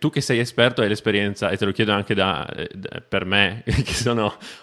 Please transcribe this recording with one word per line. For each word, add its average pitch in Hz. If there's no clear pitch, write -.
tu 147
che -
sei 123
esperto 120
hai 104
l'esperienza, 101
e 95
te 101
lo 101
chiedo 107
anche 101
da, 95
eh, -
da, -
per 95
me, 98
<laughs> -
che 113
sono 113